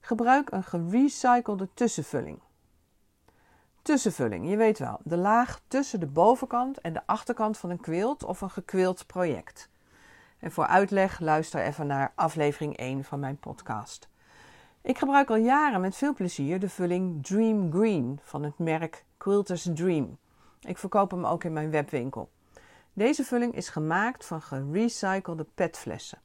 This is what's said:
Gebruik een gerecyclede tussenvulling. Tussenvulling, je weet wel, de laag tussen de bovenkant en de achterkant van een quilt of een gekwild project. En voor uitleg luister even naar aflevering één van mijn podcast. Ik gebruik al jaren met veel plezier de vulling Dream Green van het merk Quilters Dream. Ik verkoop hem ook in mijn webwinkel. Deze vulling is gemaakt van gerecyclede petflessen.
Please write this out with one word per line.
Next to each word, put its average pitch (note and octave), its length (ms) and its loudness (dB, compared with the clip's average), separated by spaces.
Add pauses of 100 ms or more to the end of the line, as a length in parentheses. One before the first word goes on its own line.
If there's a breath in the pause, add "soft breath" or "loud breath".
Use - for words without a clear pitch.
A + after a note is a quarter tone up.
Gebruik B3 500 2
een F#3+ 140 -4
gerecyclede G#3+ 1080 2
tussenvulling. D3 680 -2 (1400 soft breath)
Tussenvulling, C#3+ 680 0
je G3+ 60 0
weet G#3+ 220 4
wel, A#2+ 240 -6
de E3 140 -2
laag G#3+ 520 2
tussen C4 320 -2
de E3 60 -4
bovenkant A#3+ 720 2
en E3 120 -6
de - 140 -8
achterkant G#3+ 520 -2
van F3 120 -8
een F3 100 -6
quilt G3+ 420 -2
of - 180 -6
een F#3+ 100 -8
gekwild F#3 560 0
project. D#3+ 600 -4 (720 soft breath)
En D#3+ 140 -10
voor - 140 0
uitleg G3 540 4
luister D#3 400 0
even D3 260 -2
naar C#3 280 -2
aflevering D3 600 -2
één C3+ 280 -6
van C#3+ 160 -8
mijn C#3 180 -6
podcast. - 680 -12 (720 soft breath)
Ik - 180 -2
gebruik C#4 320 4
al A3+ 60 4
jaren B3 440 4
met F#3+ 160 -2
veel C#4+ 180 0
plezier F3 460 -2
de G3 80 -2
vulling F3 580 -2
Dream G#3 460 2
Green D#3 500 2
van C#3+ 200 -8
het D3 160 -6
merk E3 460 -2 (120)
Quilters G3 580 0
Dream. D#3+ 440 0 (420 soft breath)
Ik - 180 -8
verkoop G3 320 0
hem F3+ 160 -4
ook E3+ 180 0
in E3 80 -2
mijn D#3 180 -4
webwinkel. C#3 600 -4 (640 soft breath)
Deze C4 320 2
vulling A#3+ 300 -2
is - 140 -8
gemaakt F3 560 -2
van D#3+ 180 -8
gerecyclede F3 1120 -4
petflessen. - 720 -6